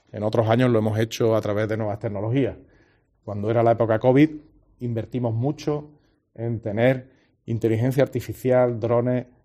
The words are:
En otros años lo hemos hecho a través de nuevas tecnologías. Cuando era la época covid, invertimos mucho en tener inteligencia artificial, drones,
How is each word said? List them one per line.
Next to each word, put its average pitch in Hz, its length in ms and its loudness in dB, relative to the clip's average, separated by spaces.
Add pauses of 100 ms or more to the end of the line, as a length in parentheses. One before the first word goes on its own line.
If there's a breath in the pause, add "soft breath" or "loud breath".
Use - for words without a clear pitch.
(120)
En 104 100 -8
otros 110 260 2
años 123 220 4
lo 113 80 4
hemos 107 200 0
hecho 113 380 0
a 107 60 2
través 104 260 -2
de 107 80 -2
nuevas 104 220 -6
tecnologías. 107 580 -2 (680 soft breath)
Cuando 104 260 -6
era 117 120 2
la 117 100 4
época 110 260 2
covid, 135 320 6 (500)
invertimos 117 540 -6
mucho 147 560 -4 (440 soft breath)
en 117 260 -6
tener 120 500 0 (360 soft breath)
inteligencia 117 560 0
artificial, 123 760 0
drones, 120 460 0 (180)